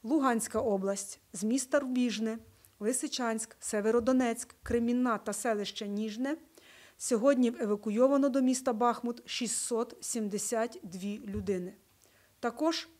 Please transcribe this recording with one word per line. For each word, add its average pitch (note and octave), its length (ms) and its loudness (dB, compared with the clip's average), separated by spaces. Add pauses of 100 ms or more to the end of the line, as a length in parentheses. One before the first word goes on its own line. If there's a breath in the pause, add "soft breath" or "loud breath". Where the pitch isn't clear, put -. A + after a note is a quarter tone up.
Луганська A#3 580 2
область. G3 580 -2 (140)
З F#3 100 -6
міста C4 360 2
Рубіжне, A3+ 600 0 (400 soft breath)
Лисичанськ, A3+ 800 -2
Северодонецьк, A#3 1040 2
Кремінна A#3+ 540 2
та G#3 160 -6
селище G#3 540 -2
Ніжне A3 500 -4 (600 loud breath)
сьогодні B3 640 4
евакуйовано A#3+ 720 2
до C4 120 2
міста B3+ 320 2
Бахмут A#3+ 520 0
шістсот - 760 -4
сімдесят A3 840 -4
дві G3 440 -8
людини. F#3+ 460 -4 (680 soft breath)
Також D4+ 500 0 (100)